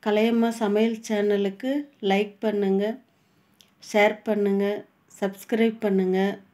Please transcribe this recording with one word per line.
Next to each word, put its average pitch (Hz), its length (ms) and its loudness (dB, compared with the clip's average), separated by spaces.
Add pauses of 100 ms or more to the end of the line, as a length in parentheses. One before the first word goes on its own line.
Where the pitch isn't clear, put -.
கலையம்மா 226 440 2 (100)
சமையல் 220 360 2 (120)
சேனலுக்கு 208 640 -2 (400)
லைக் 202 200 0 (120)
பண்ணுங்க, 202 420 0 (1040)
ஷேர் 214 260 4 (120)
பண்ணுங்க, 202 380 0 (540)
சப்ஸ்கிரைப் 220 640 -2
பண்ணுங்க. 190 360 2 (340)